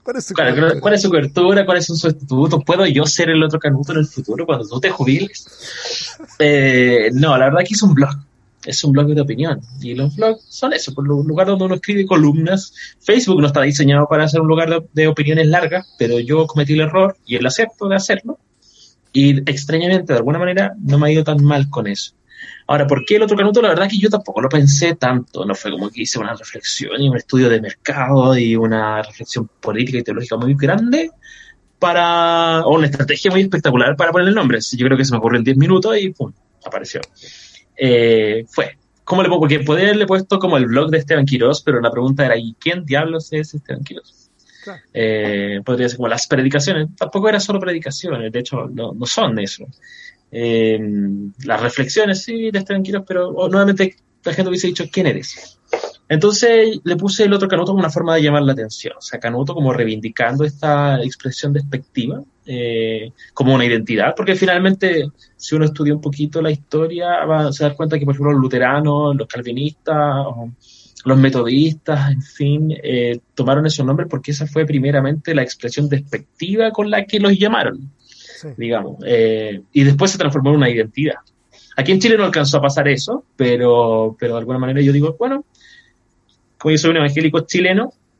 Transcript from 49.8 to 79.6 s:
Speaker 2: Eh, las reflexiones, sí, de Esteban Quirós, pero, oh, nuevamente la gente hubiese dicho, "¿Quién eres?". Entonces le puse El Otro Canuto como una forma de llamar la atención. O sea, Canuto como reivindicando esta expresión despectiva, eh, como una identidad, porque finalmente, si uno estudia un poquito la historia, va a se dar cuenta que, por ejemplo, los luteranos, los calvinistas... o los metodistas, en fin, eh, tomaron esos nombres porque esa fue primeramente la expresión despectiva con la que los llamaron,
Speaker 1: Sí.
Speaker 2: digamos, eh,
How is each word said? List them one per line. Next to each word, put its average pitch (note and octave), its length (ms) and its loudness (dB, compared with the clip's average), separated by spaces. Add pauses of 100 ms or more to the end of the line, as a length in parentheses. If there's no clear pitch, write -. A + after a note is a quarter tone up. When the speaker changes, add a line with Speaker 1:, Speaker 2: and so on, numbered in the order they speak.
Speaker 2:
Eh, A2+ 460 0 (680)
las A2 160 -2
reflexiones, F#3+ 600 -2
sí, A3+ 280 -6
de G3+ 80 -2
Esteban F#3+ 240 -4
Quirós, G3 240 -6
pero, F3+ 220 -4
oh, F3+ 180 -4
nuevamente G3 480 2 (300)
la E3+ 80 -4
gente F#3 160 -2
hubiese F3+ 180 -2
dicho, - 240 -4
"¿Quién F3+ 160 0
eres?". - 520 -8 (500)
Entonces G#3+ 760 4
le F3 120 -2
puse G3 300 0
El G3+ 80 4
Otro G3 160 0
Canuto F3 240 0
como G3 60 2
una E3 100 0
forma E3 260 0
de D#3+ 80 2
llamar D3 200 2
la C3+ 100 4
atención. A2 440 -10
O - 40 -20
sea, - 180 -12
Canuto B2 340 -4
como C#3+ 200 0
reivindicando A#2 720 -2
esta C#3+ 580 0
expresión C3 500 -6
despectiva, C#3 680 -6 (240)
eh, A2+ 640 -6 (220)
como C3+ 200 2
una B2 120 4
identidad, A2+ 500 0
porque G3 200 0
finalmente, F#3 720 0 (260)
si - 200 -6
uno D#3 100 2
estudia D3 280 0
un D3 60 -4
poquito D3 420 -4
la D#3+ 100 0
historia, E3 720 -4
va D#3 220 0
a C3+ 40 -2
se C#3+ 140 -4
dar C#3+ 100 0
cuenta D#3 240 -2
que, C#3+ 60 -4
por C#3 80 0
ejemplo, C#3+ 180 0
los C#3 100 4
luteranos, C#3 760 0
los C#3 100 -6
calvinistas... C#3 1000 -4
o A#2 220 -10 (540)
los C3 140 4
metodistas, C#3 920 2
en C3 100 -2
fin, D3+ 520 -2 (100)
eh, A#2+ 360 -2 (160)
tomaron C#3 300 0
esos D3 200 -2
nombres C#3+ 240 -2
porque D3 220 -8
esa D3 160 -6
fue D#3 180 -2
primeramente C#3+ 720 -2
la C3+ 80 2
expresión C3 460 -4
despectiva F3+ 840 -4
con G#3 180 -4
la G#3 160 0
que G#3+ 140 -2
los G3+ 180 4
llamaron, G3+ 540 -2 (100)
Speaker 1:
Sí. - 460 -20 (100)
Speaker 2:
digamos, A2+ 380 -4 (100)
eh, A2 560 0 (120)